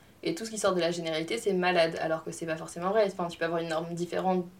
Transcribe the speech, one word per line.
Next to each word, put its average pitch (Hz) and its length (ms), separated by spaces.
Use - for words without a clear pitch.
Et 165 120
tout 226 100
ce 220 60
qui 214 80
sort 196 160
de 180 60
la 165 100
généralité, 165 480
c'est 208 140
malade, 175 480
alors 160 240
que 170 80
c'est 160 140
pas 160 100
forcément 170 340
vrai. 214 160
Enfin, 185 220
tu - 100
peux 165 60
avoir 165 180
une 165 60
norme 170 260
différente 175 500